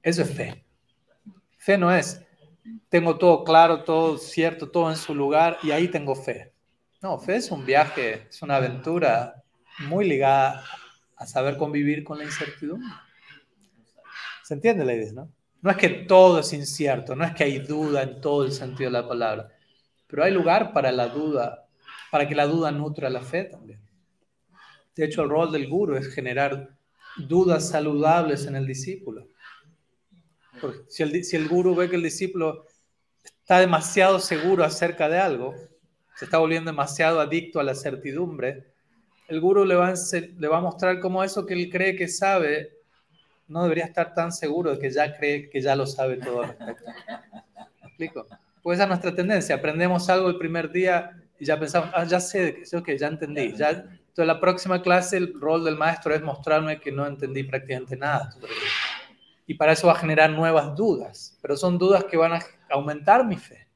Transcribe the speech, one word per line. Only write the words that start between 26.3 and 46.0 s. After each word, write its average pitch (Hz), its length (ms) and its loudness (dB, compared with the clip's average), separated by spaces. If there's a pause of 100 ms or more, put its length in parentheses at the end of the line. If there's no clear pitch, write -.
dudas 165 500 2
saludables 151 800 2
en 139 100 -8
el 135 100 -4
discípulo. 135 640 -10 (1300)
Porque 131 260 -10
si - 160 -6
el 147 80 -2
di-, 175 140 -2
si - 100 -4
el 156 140 -2
guru 180 260 4
ve 175 140 2
que 180 80 -2
el 170 60 -2
discípulo 165 640 -4 (560)
está - 380 2
demasiado 185 600 4
seguro 175 440 2
acerca 156 460 0
de 175 100 0
algo, 135 360 -2 (600)
se - 80 -16
está - 140 0
volviendo 165 340 2
demasiado 156 480 0
adicto 165 400 -2
a 139 40 0
la 135 120 -2
certidumbre, 139 960 -8 (560)
el 160 140 -4
guru 196 240 6
le 180 100 4
va 180 140 4
a - 20 0
ense-, 175 480 -6
le 151 80 -2
va 160 120 4
a - 20 0
mostrar 180 400 -2
cómo 185 200 -2
eso 190 240 -2
que 185 80 -6
él 175 160 -4
cree 185 280 0
que 175 100 -4
sabe 165 680 0 (720)
no 165 160 -2
debería 165 220 2
estar 170 280 -4
tan 170 180 -2
seguro 165 400 -2
de 131 80 -4
que 135 120 -4
ya 147 240 -2
cree 143 340 -4
que 135 120 -4
ya 135 140 2
lo 139 100 0
sabe 131 320 -4